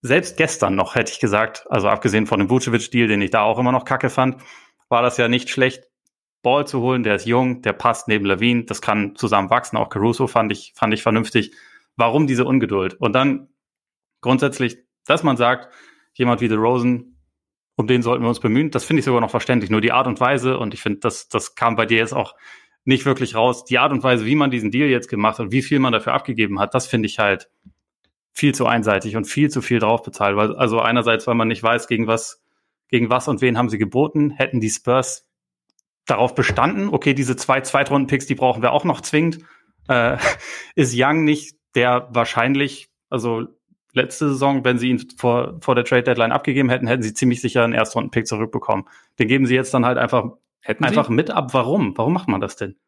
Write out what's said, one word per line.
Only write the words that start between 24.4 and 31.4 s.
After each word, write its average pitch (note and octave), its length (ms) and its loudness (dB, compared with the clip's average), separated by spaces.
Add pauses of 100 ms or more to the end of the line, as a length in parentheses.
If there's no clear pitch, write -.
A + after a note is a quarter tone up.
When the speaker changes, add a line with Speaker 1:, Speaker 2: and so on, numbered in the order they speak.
Speaker 1:
diesen A2 220 -2
Deal C#3 160 2
jetzt B2 200 0
gemacht G#2+ 300 0
hat, G#2 140 -4
wie B2+ 100 0
viel C#3+ 160 0
man C3 140 2
dafür A2 200 -2
abgegeben G#2+ 460 -2
hat, G2+ 160 -2
das - 120 0
finde A2+ 200 0
ich - 120 -6
halt G2+ 320 0 (840)
viel C#3+ 220 2
zu B2 120 0
einseitig A2 500 0
und A2 80 -4
viel D3 260 0
zu C3+ 120 -4
viel A#2+ 160 0
drauf A2 240 2
bezahlt. G2+ 340 -2
Weil, G#2+ 200 0
also A#2 240 0
einerseits, A#2 460 0
weil A#2+ 80 0
man A2+ 140 0